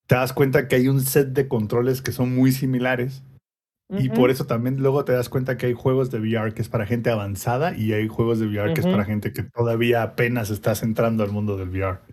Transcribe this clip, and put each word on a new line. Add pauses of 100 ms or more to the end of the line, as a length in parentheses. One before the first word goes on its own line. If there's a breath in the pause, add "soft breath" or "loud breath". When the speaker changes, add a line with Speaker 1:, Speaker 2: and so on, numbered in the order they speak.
Speaker 1:
te
das
cuenta
que
hay
un
set
de
controles
que
son
muy
similares. (640)
Y
por
Speaker 2:
Ujú.
Speaker 1:
eso
también
luego
te
das
cuenta
que
hay
juegos
de
V
R
que
es
para
gente
avanzada
y
hay
juegos
de
V
R
que
es
Speaker 2:
Ujú.
Speaker 1:
para
gente
que
todavía
apenas
estás
entrando
al
mundo
del
V
R. (140)